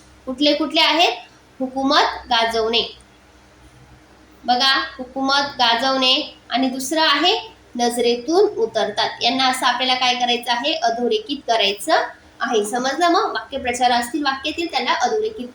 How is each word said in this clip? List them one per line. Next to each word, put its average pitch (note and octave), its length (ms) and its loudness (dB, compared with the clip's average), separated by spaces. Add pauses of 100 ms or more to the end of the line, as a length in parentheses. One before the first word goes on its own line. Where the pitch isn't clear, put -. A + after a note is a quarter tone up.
(260)
कुठले C#4+ 280 2
कुठले D4+ 280 0
आहेत? D#4 320 4 (460)
हुकूमत C4+ 680 0
गाजवणे. A3+ 680 0 (1500)
बघा, C4+ 400 2 (120)
हुकूमत C4+ 600 -2
गाजवणे B3+ 760 2 (140)
आणि C4 200 0
दुसरं D4 320 0
आहे D#4 520 2 (220)
नजरेतून A#3+ 840 0
उतरतात. G#3 520 -2 (120)
यांना C4 240 0
असं B3+ 200 0
आपल्याला B3+ 280 0
काय B3 220 0
करायचं A#3+ 360 -2
आहे? C4+ 220 -2
अधोरेखित A#3 640 -2 (100)
करायचं - 460 0 (460)
आहे. A#3 260 0
समजलं C4+ 420 -2
मग? F#4+ 260 2
वाक्यप्रचार B3 580 -2
असतील B3 320 -2
वाक्यातील, D4+ 480 -4
त्याला C4+ 200 -2
अधोरेखित A3+ 640 -2